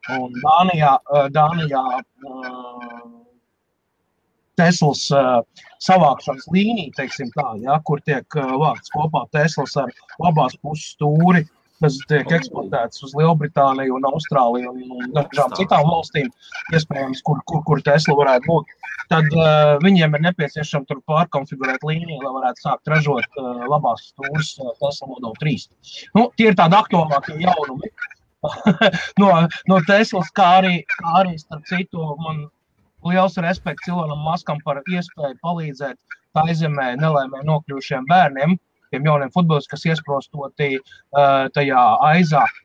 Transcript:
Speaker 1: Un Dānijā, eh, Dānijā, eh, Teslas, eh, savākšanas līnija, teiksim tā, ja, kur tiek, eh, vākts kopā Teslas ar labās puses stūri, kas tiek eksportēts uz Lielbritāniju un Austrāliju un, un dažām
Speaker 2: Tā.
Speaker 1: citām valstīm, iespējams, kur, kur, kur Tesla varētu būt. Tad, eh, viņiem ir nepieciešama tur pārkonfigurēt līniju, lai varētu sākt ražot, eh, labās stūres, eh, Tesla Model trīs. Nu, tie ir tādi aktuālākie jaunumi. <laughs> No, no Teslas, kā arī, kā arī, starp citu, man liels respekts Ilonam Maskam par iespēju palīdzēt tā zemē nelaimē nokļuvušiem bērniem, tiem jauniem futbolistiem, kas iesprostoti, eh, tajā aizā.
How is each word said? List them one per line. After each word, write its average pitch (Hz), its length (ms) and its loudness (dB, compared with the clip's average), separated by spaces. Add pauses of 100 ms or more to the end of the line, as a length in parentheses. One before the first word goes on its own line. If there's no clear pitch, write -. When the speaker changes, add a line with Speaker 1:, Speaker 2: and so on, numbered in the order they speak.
Speaker 1:
Un 127 260 -8
Dānijā, 156 720 2
eh, 143 240 0
Dānijā, 151 640 0
eh, 123 1120 -14 (1500)
Teslas, 170 500 2
eh, 127 560 0 (140)
savākšanas 151 720 2
līnija, 196 440 0
teiksim 127 380 -8
tā, 120 240 -6
ja, 135 240 0
kur 151 220 -4
tiek, 139 260 -4
eh, 135 260 -4
vākts 139 400 -2
kopā 151 340 -2
Teslas 156 500 -2
ar 127 120 -4 (280)
labās 156 400 0
puses 151 340 -10
stūri, 160 540 2 (360)
kas 143 220 2
tiek 143 240 -2
eksportēts 135 760 -4
uz 135 140 -14
Lielbritāniju 143 800 2
un 131 80 -4
Austrāliju 127 680 0
un, 127 200 -12
un 123 240 -12
dažām 143 360 0
Speaker 2:
Tā. - 80 -8
Speaker 1:
citām 180 300 2
valstīm, 160 400 -2 (400)
iespējams, 139 560 -4
kur, 147 180 -2
kur, 156 220 -6
kur 143 180 0
Tesla 151 320 2
varētu 135 320 4
būt. 160 300 -2 (300)
Tad, 160 200 2
eh, 151 540 4
viņiem 170 360 4
ir 147 60 -2
nepieciešama 151 640 -2
tur 135 160 -8
pārkonfigurēt 139 800 -2
līniju, 156 400 -6
lai 131 140 -8
varētu 131 260 -4
sākt 135 240 -6
ražot, 147 400 0
eh, - 160 -12 (220)
labās 131 420 0
stūres, 151 500 -8
eh, 131 200 -10
Tesla 143 320 -6
Model 123 260 -12
trīs. 139 360 -4 (400)
Nu, 226 220 4
tie 220 180 4
ir 202 60 4
tādi 175 200 6
aktuālākie 156 640 0
jaunumi. 156 500 -2 (540)
<laughs> 180 720 0
No, 196 120 6 (360)
no 190 180 4
Teslas, 202 500 0
kā 196 140 4 (100)
arī, 185 320 4
kā 170 280 -4
arī, 180 200 2
starp 151 280 -16
citu, 180 380 -6 (140)
man 156 320 -8 (560)
liels 185 340 2
respekts 180 500 -6
Ilonam 160 300 -4
Maskam 156 420 -4
par 143 220 -6
iespēju 170 560 -6
palīdzēt 147 600 -8 (300)
tā 156 200 0
zemē 147 480 -2
nelaimē 139 480 -2
nokļuvušiem 139 640 -4
bērniem, 160 480 2 (380)
tiem 135 120 -4
jauniem 147 240 2
futbolistiem, 160 400 0
kas - 160 -10
iesprostoti, 143 840 -4
eh, 139 800 0
tajā 139 340 2 (160)
aizā. 151 420 4 (240)